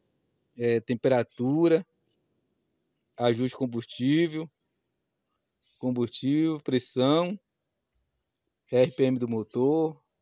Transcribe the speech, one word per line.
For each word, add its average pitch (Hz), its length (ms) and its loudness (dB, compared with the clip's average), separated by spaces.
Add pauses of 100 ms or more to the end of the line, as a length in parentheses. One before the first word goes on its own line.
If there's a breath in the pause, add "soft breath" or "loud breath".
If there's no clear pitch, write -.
(580)
É, 117 220 2
temperatura. 131 1040 0 (1300)
Ajuste 120 320 0
de - 80 -16
combustível. 151 920 -4 (1300)
Combustível, 135 840 -2
pressão. 143 800 0 (1300)
R 127 200 4
P 135 120 -2
M 127 160 2
do 120 80 -4
motor. 139 760 -2 (200)